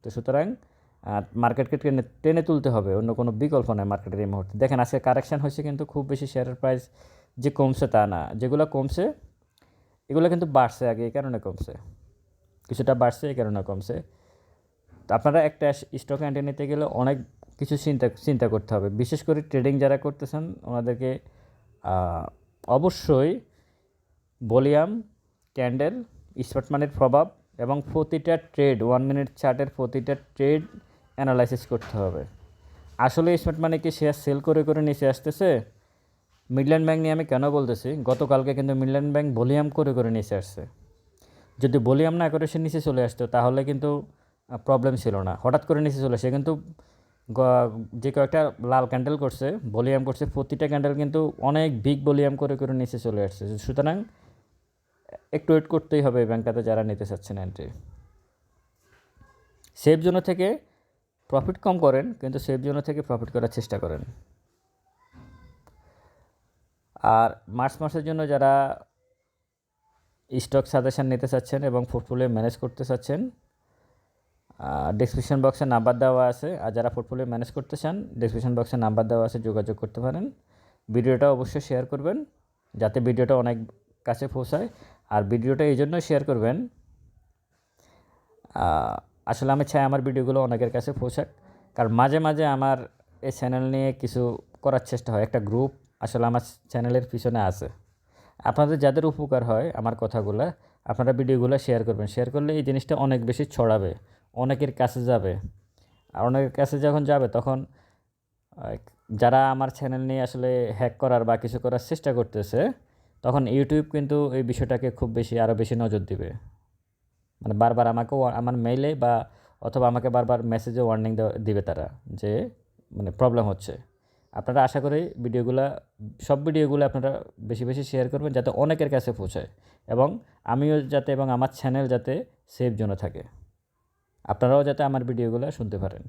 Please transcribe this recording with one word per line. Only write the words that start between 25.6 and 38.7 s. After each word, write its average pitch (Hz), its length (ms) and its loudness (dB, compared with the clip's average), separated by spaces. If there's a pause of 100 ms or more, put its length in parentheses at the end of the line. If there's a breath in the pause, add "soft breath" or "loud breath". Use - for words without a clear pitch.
স্মার্ট 135 280 -6
মানির 147 180 0
প্রভাব 143 400 4 (280)
এবং 135 240 -2 (120)
প্রতিটা 156 440 0
ট্রেড, 139 460 2
ওয়ান 127 200 4
মিনিট 139 320 0
চার্টের 135 340 0
প্রতিটা 135 460 -4
ট্রেড 147 480 0 (520 soft breath)
অ্যানালাইসিস 127 520 0
করতে 113 300 -4
হবে। 90 280 -4 (720 soft breath)
আসলে 165 400 2
স্মার্ট 160 220 -4
মানি 160 200 0
কি 160 120 -4
শেয়ার 151 220 0
সেল 143 260 -2
করে 156 240 2
করে 151 180 0
নিচে 143 280 2
আসতেছে? 151 520 2 (880)
মিডল্যান্ড 147 340 4
ব্যাংক 160 160 2
নিয়ে 160 120 0
আমি 160 120 -2
কেন 139 240 2
বলতেছি? 135 540 -2
গতকালকে 131 500 2
কিন্তু 135 200 -2